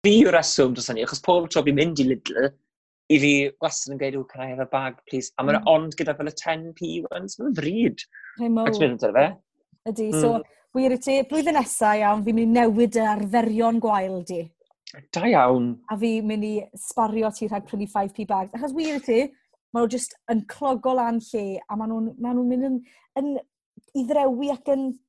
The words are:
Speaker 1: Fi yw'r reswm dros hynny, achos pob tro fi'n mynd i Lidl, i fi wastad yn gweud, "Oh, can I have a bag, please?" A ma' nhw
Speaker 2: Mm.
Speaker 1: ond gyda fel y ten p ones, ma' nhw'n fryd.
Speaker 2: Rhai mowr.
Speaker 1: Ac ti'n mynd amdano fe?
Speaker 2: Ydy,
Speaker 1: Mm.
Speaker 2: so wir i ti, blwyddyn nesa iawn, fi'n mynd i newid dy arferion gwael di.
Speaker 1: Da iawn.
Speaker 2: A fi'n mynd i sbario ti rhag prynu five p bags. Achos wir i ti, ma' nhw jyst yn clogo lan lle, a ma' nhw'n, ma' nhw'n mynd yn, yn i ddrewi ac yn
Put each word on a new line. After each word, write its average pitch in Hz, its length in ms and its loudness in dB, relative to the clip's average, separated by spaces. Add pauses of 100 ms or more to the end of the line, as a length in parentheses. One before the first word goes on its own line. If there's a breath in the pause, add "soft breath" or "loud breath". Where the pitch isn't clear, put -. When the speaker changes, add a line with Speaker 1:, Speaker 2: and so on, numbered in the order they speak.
Speaker 1:
Fi 208 100 6 (100)
yw'r 135 140 6
reswm 127 360 2
dros 120 160 -6
hynny, 113 160 -4
achos - 180 -8
pob 175 280 2
tro 156 140 2
fi'n 143 120 4
mynd 156 240 0
i 127 60 4
Lidl, 131 400 -2 (640)
i 151 80 6
fi 143 120 4 (300)
wastad 147 320 -6
yn 135 60 -10
gweud, 135 180 -4
"Oh, 131 60 -6
can 131 180 -14
I 131 80 -8
have 127 140 -6
a - 20 -2
bag, 135 300 -4 (140)
please?" 131 280 -6
A 131 60 -4
ma' 143 80 2
nhw 151 80 2
Speaker 2:
Mm. 110 80 -2
Speaker 1:
ond 156 300 2
gyda 151 200 -2
fel 147 140 -6
y - 40 -20
ten 165 380 -8
p 165 380 -8
ones, 185 260 -10
ma' 226 120 -8
nhw'n 196 100 -2
fryd. 196 400 0 (400 loud breath)
Speaker 2:
Rhai 233 100 -2
mowr. 226 200 2
Speaker 1:
Ac 220 40 0
ti'n 208 140 0
mynd 123 160 -2
amdano 104 100 0
fe? 151 240 2 (540)
Speaker 2:
Ydy, 214 220 -4
Speaker 1:
Mm. - 80 2
Speaker 2:
so 233 220 2 (300 soft breath)
wir 262 200 2
i 254 40 0
ti, 269 260 0
blwyddyn 302 360 0
nesa 214 400 0
iawn, 208 240 2
fi'n 220 120 0
mynd 233 220 4
i 240 40 6
newid 226 300 4
dy 226 120 0
arferion 220 760 0
gwael 190 440 -2
di. 170 240 -8 (600)
Speaker 1:
Da 165 160 -4
iawn. 127 520 4 (120)
Speaker 2:
A 214 60 -6
fi'n 220 280 -2
mynd 214 180 -2
i 214 220 -4 (100)
sbario 220 600 -2
ti 220 120 -6
rhag 202 200 -6
prynu 202 220 -8
five 196 240 -4
p 220 120 -8
bags. 190 280 -4
Achos 262 200 -6
wir 311 220 -2
i 269 40 -4
ti, 262 340 0 (400 soft breath)
ma' 233 100 0
nhw 226 60 0
jyst - 260 -8 (160)
yn 220 160 0
clogo 262 480 -2
lan 233 240 0
lle, 202 400 -6 (100)
a 208 60 -6
ma' 220 120 -4
nhw'n, 226 320 -4
ma' 240 140 -4
nhw'n 247 140 0
mynd 254 160 0
yn, 262 160 -2 (380 soft breath)
yn 277 220 -4 (560)
i 262 100 0
ddrewi 277 460 0
ac - 200 -6
yn 269 180 0 (200)